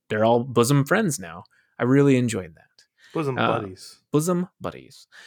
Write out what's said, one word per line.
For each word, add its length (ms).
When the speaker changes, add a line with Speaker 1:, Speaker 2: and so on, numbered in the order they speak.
Speaker 1:
they're 160
all 180
bosom 400
friends 340
now. 260
I 60
really 340
enjoyed 380
that. 80
Speaker 2:
Bosom 260
Speaker 1:
Uh, 220
Speaker 2:
buddies. 380
Speaker 1:
bosom 360
buddies. 480